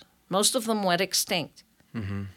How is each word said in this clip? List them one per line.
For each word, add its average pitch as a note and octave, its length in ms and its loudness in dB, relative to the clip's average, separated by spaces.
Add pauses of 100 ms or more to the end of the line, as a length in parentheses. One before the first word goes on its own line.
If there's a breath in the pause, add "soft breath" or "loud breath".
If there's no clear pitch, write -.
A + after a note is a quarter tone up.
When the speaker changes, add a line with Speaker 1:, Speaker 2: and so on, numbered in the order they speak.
(300)
Speaker 1:
Most G3+ 260 4
of B3 80 -2
them A3 180 0
went F3+ 200 2
extinct. - 600 -2 (300)
Speaker 2:
Mm-hmm. G2+ 300 -6 (140)